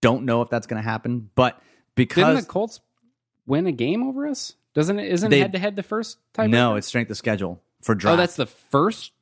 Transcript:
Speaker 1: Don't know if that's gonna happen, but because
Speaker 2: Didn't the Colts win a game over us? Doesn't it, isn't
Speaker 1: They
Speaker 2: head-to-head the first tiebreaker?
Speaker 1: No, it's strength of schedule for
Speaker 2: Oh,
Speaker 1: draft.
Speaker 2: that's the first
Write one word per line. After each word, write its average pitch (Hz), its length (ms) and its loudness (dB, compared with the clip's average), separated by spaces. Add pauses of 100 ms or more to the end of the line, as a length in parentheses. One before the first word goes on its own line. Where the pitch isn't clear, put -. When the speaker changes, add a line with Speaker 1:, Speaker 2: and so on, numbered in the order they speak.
Speaker 1:
Don't 117 240 2
know 120 180 0
if 117 60 -4
that's 117 200 -6
gonna 110 120 -6
happen, 113 540 -6
but 127 260 2 (360)
because 127 280 2
Speaker 2:
Didn't 254 220 4
the - 60 -20
Colts 220 260 -4 (680)
win 151 200 0
a 175 60 -2
game 143 320 -2
over 269 240 -6
us? - 260 -10 (200)
Doesn't 175 260 0
it, 202 100 -6
isn't 180 180 0
Speaker 1:
They 143 120 6
Speaker 2:
head-to-head 196 340 -2
the 196 80 -8
first 220 360 -8 (160)
tiebreaker? 220 160 0
Speaker 1:
No, 117 260 4
it's 104 100 -6
strength 117 240 -4
of 104 60 -8
schedule 95 440 -4 (220)
for 117 100 0
Speaker 2:
Oh, 110 40 4
Speaker 1:
draft. 160 220 4
Speaker 2:
that's 175 180 0
the 131 100 -2
first - 640 -2 (100)